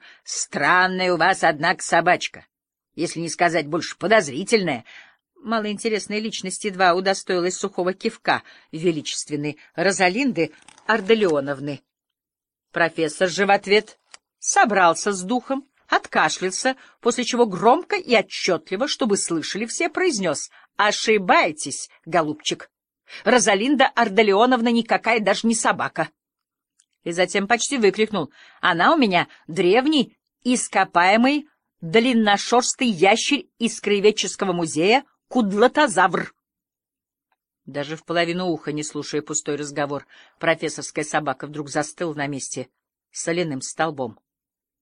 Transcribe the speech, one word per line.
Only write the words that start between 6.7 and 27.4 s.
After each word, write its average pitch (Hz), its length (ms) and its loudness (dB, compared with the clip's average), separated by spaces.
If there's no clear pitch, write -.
удостоилась 185 640 -2
сухого 185 380 -4
кивка 180 500 -4
величественной 151 840 -4
Розалинды 185 760 0
Арделеоновны. 151 960 0
Профессор 165 580 0
же 180 160 0
в 190 60 2
ответ 202 480 2
собрался 202 720 2
с 185 100 -8
духом, 254 460 -4
откашлялся, 190 880 -2
после 247 240 0
чего 240 220 2
громко 220 500 2
и 359 180 -2
отчетливо, 196 760 -2
чтобы 208 300 0
слышали 175 480 -4
все, 330 220 -4
произнес: 240 600 -2
«Ошибаетесь, 202 1120 0
голубчик! 156 640 -4
Розалинда 233 640 4
Арделеоновна 226 840 4
никакая 226 520 0
даже 202 260 0
не 226 80 2
собака». 165 540 -2
И 170 80 -6
затем 180 360 -2